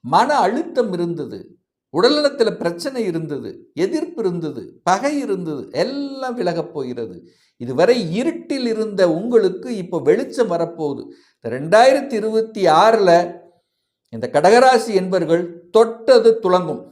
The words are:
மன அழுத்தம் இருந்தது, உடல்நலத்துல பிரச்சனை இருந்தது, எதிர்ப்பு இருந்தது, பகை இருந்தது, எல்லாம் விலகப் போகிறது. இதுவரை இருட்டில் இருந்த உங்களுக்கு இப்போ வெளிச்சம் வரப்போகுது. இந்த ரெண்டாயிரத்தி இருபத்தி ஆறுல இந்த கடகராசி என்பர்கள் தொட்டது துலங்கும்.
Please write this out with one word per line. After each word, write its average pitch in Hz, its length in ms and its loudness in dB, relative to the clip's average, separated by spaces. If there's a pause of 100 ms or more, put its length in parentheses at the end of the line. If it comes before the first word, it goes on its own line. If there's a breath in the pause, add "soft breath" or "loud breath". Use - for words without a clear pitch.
மன 170 240 2 (180)
அழுத்தம் 233 500 -2
இருந்தது, 170 420 -6 (560)
உடல்நலத்துல 269 560 0 (100)
பிரச்சனை 175 420 -6 (100)
இருந்தது, 147 380 -8 (340)
எதிர்ப்பு 311 400 -4
இருந்தது, 165 380 -4 (280)
பகை 233 220 0 (120)
இருந்தது, 170 400 -6 (200)
எல்லாம் 269 560 -8
விலகப் 165 340 -4
போகிறது. 117 420 -10 (460 soft breath)
இதுவரை 131 340 2 (240)
இருட்டில் 285 540 -4
இருந்த 214 280 -4 (160)
உங்களுக்கு 208 540 0 (120)
இப்போ 175 160 -6 (100)
வெளிச்சம் 226 440 0
வரப்போகுது. 160 500 -6 (340 loud breath)
இந்த 120 180 -12
ரெண்டாயிரத்தி 240 640 2
இருபத்தி 220 460 -2 (160)
ஆறுல 208 300 4 (1000)
இந்த 117 220 -8
கடகராசி 233 680 4
என்பர்கள் 175 420 0 (340)
தொட்டது 226 560 4 (100)
துலங்கும். 180 480 0